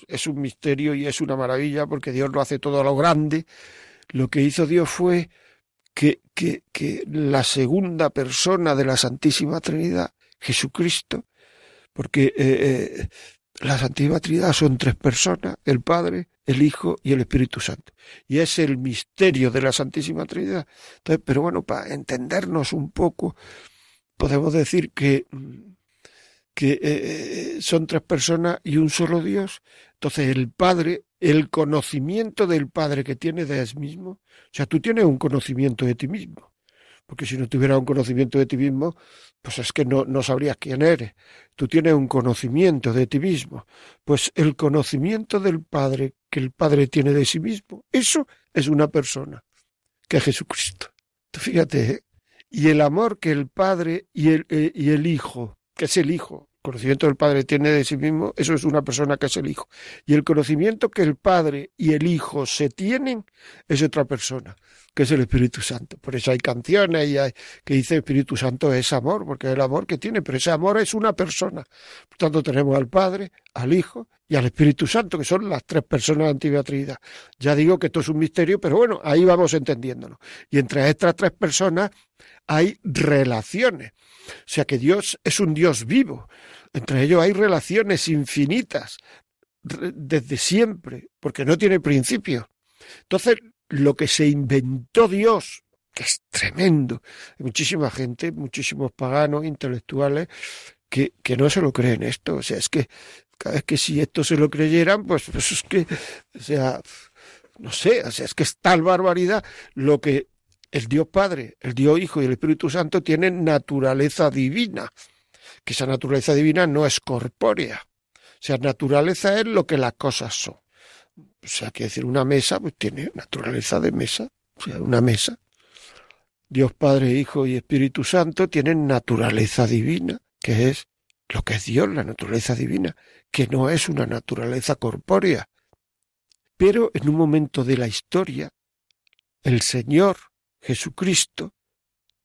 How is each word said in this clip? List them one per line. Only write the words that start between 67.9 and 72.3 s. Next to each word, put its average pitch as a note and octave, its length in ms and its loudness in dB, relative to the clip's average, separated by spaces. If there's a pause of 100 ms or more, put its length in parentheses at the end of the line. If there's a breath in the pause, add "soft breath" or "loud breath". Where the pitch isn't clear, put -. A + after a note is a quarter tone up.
Espíritu C#3 400 0
Santo C3 380 0
es B2+ 180 0
amor, D#3 320 -2
porque C#3+ 220 -8
es C3 80 0
el C3+ 80 2
amor C3+ 240 -2
que D#3+ 100 -4
tiene, G#3+ 240 -4
pero C3+ 160 -4
ese D3+ 140 -2
amor F3+ 280 2
es G#3+ 140 -2
una A3 220 0
persona. F3+ 500 -4 (420 loud breath)
Por - 120 -20
tanto, D#3 240 2